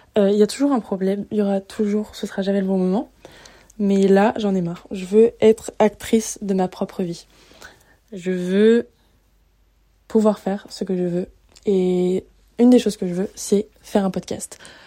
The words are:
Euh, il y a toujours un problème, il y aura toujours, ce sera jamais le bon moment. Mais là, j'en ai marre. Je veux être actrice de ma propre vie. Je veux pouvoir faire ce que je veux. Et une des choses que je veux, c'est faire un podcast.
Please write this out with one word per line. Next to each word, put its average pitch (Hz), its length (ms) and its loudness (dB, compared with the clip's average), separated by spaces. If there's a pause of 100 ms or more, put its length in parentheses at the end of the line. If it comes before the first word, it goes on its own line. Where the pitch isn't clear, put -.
(180)
Euh, 196 140 4
il 214 40 0
y 208 60 6
a 208 60 2
toujours 277 240 -2
un 240 80 0
problème, 196 500 -4
il 214 80 -4
y 208 40 2
aura 196 180 -2
toujours, 208 560 -6
ce 214 100 -10
sera - 160 -6
jamais 196 180 -2
le 190 60 -2
bon 190 100 0
moment. 185 360 -2 (680)
Mais 196 300 2
là, 196 280 4
j'en 202 200 -2
ai 185 40 -2
marre. 170 300 -8
Je 185 140 -10
veux 214 260 4 (100)
être 220 380 2
actrice - 640 -2
de 196 120 -4
ma 185 120 0
propre - 380 -8
vie. 170 240 -10 (840)
Je 185 200 -6
veux 202 560 2 (1200)
pouvoir 214 320 2
faire 196 300 -8
ce - 120 -10
que 190 140 -6
je 180 80 -4
veux. 175 240 -4 (380)
Et 185 580 0 (340)
une 247 120 6
des 247 100 8
choses 208 160 -4
que 190 100 -6
je 175 80 -6
veux, 190 220 -6
c'est - 320 -2 (120)
faire 202 240 -2
un 190 60 -2
podcast. - 480 -10 (280)